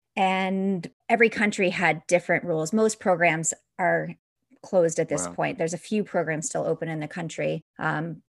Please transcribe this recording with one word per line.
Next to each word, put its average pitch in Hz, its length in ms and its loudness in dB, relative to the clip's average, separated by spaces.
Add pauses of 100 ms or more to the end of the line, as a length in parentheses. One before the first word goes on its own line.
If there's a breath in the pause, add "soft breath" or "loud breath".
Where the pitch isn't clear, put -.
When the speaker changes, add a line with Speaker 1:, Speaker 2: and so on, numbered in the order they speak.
(140)
Speaker 1:
And 190 760 0 (180)
every 226 220 4
country 202 400 2
had 165 360 0
different 175 380 2
rules. 160 300 -2
Most 220 260 2
programs 165 540 2 (240)
are 170 320 0 (500)
closed 170 380 2
at 160 100 0
this 156 180 -2
Speaker 2:
Wow. 85 80 -8
Speaker 1:
point. 151 240 -2
There's 165 140 -2
a 170 60 -6
few 214 240 -2
programs 160 440 -2
still 160 200 -2
open 160 220 -2
in 160 100 -6
the 151 100 -6
country. 160 540 -6 (160)
Um, 156 500 -4